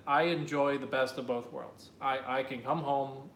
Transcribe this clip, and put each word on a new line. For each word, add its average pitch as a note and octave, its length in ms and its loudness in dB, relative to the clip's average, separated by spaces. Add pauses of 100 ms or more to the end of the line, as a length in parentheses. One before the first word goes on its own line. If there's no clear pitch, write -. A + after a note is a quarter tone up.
I D3 160 6
enjoy D3 560 2
the B2+ 80 -6
best C3 320 0
of B2+ 80 -6
both A#2+ 240 -2
worlds. - 380 -12 (120)
I, C3 380 0
I C3+ 40 0
can C3 180 -6
come C#3 180 0
home, C3+ 560 -2